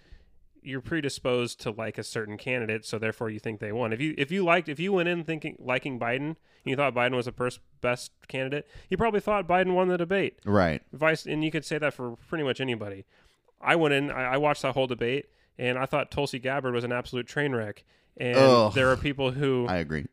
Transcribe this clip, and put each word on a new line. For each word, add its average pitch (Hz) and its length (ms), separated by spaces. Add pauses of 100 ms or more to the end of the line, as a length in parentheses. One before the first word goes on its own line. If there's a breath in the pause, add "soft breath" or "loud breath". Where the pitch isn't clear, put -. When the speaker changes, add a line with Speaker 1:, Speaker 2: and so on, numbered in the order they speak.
(640)
Speaker 1:
you're 131 200
predisposed 127 800
to 120 80
like 110 260
a 110 60
certain 107 340
candidate, 113 480
so - 140
therefore 110 320
you 107 80
think 110 220
they 107 120
won. 113 220
If 113 80
you, 156 160
if 139 120
you 190 140
liked, 170 240
if 143 100
you 185 140
went 175 160
in 175 160
thinking, 156 340
liking 127 400
Biden, 120 220
and 156 160 (300)
you 131 100
thought 135 180
Biden 123 220
was 123 80
the 120 80
pers-, - 280 (200)
best 123 320 (160)
candidate, 135 400 (220 soft breath)
you 190 80
probably 208 220
thought 202 280
Biden 180 240
won 185 160
the 180 80
debate. 175 480
Speaker 2:
Right. 92 380 (100)
Speaker 1:
Vice, 156 320
and 151 180
you 160 80
could 151 140
say 156 140
that 147 160
for 120 220 (120)
pretty 160 160
much 127 160
anybody. 104 460 (520)
I 147 180
went 156 180
in, 139 160
I, 127 240
I - 20
watched 147 240
that 135 140
whole 131 120
debate, 123 440 (280)
and 123 200
I 131 80
thought 139 240
Tulsi 143 280
Gabbard 131 360
was 120 100
an 120 80
absolute 123 340
train 143 280
wreck. 107 300 (340)
And 123 180
Speaker 2:
Ugh. 120 380
Speaker 1:
there 131 160
are 131 80
people 135 320
who 131 360
Speaker 2:
I 92 100
agree. 78 360